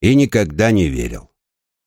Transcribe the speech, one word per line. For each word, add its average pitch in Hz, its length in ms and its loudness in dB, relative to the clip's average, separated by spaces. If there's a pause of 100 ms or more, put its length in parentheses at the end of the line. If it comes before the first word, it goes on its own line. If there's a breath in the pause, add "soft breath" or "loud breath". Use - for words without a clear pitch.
и 120 140 4
никогда 110 560 0
не 95 180 2
верил. 60 420 -10 (560)